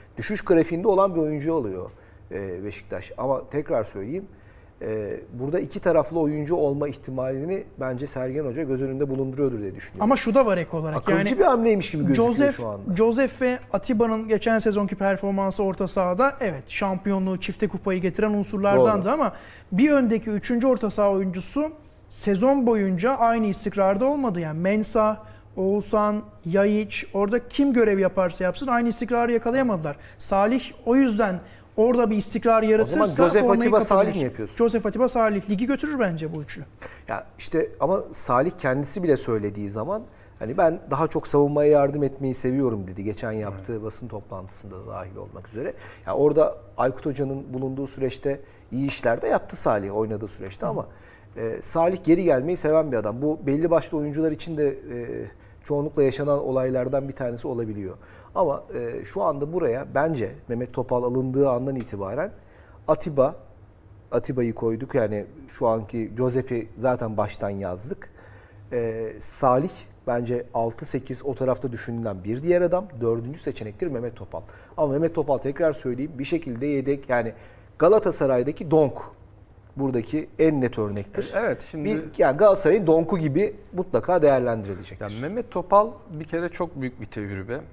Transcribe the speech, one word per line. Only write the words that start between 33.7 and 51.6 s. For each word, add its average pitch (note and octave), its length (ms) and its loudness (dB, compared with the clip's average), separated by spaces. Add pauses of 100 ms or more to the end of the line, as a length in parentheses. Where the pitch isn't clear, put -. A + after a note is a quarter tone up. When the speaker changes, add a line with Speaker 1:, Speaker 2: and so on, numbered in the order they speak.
Speaker 1:
Salih G3 200 4
Speaker 2:
kapabilir. G3 220 0
Speaker 1:
mi B2 60 0
yapıyorsun? - 280 -8
Speaker 2:
Joseph A3+ 280 2
Atiba, A3+ 240 0
Salih. G#3+ 400 0
Ligi G#3 180 0
götürür C#4+ 320 -2
bence D#3+ 360 -2
bu D3+ 60 -8
üçlü. - 200 -12 (460)
Speaker 1:
Ya A2 180 -6 (120)
işte - 320 -2 (100)
ama F3+ 320 2
Salih C#3 480 2
kendisi C#3 440 -2
bile D3+ 140 4
söylediği G#2 520 -4
zaman C#3 320 -6 (380)
hani A#2+ 180 -4
ben E3+ 220 2 (120)
daha D3+ 160 2
çok - 200 -4
savunmaya D3 440 4
yardım C#3+ 320 4
etmeyi C3+ 300 -2
seviyorum B2+ 540 0
dedi. F#2 160 -8
Geçen G#2+ 280 -4
yaptığı G2+ 420 -8
Speaker 3:
Evet. G#2+ 100 -6
Speaker 1:
basın A2 240 -10
toplantısında G2 680 -14
da G2 120 -16
dahil F#2+ 280 -12
olmak G2 340 -16
üzere. C3 240 -8 (340)
Ya F#2+ 80 -2
orada D3 420 4 (200)
Aykut A#2+ 280 -2
Hoca'nın C3+ 480 -6
bulunduğu C3+ 340 -6
süreçte C3+ 520 -4 (320)
iyi C3+ 160 -2
işler - 340 0
de A4 60 -4
yaptı A3+ 340 -2
Salih G2+ 340 0
oynadığı G#2+ 320 -4
süreçte G2 380 -12
Speaker 2:
Hı. - 40 -2
Speaker 1:
ama, F3+ 180 -6 (500)
e, A2+ 240 -6